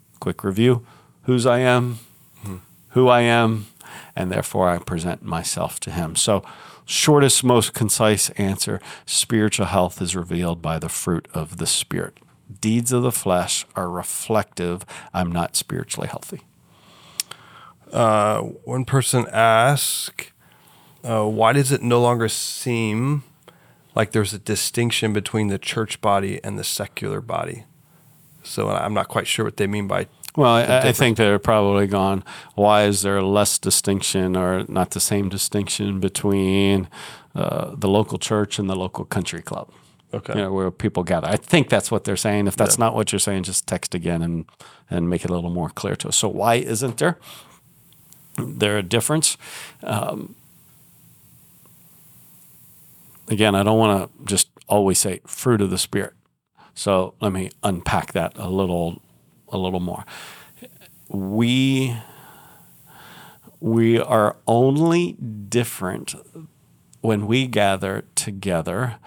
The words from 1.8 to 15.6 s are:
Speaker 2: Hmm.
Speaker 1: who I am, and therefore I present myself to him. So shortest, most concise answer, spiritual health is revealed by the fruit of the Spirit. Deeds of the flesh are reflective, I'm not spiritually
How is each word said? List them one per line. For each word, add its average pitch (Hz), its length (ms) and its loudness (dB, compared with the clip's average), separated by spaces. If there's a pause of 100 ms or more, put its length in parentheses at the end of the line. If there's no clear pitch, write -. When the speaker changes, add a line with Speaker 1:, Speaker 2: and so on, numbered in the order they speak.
Speaker 2:
Hmm. 98 120 -12 (340)
Speaker 1:
who - 180 6
I 123 140 8
am, 117 460 2 (480)
and 90 160 -4
therefore 98 360 0
I 87 120 2
present 87 440 -6
myself 85 580 -6
to 92 100 -10
him. 82 240 -4
So 98 280 2 (420)
shortest, - 580 4
most 117 320 4
concise 107 560 2
answer, 98 500 -2 (240)
spiritual 107 600 0
health 90 340 0
is 90 140 -4
revealed 87 460 -4
by 82 180 -4
the 82 100 -8
fruit - 460 -4
of 80 220 -8
the 82 100 -4
Spirit. - 500 -4 (420)
Deeds 117 320 0
of 123 120 2
the 123 80 2
flesh 92 540 0 (100)
are 92 140 -4
reflective, 90 960 -4 (280)
I'm 90 180 -2
not 85 240 -2
spiritually - 540 -6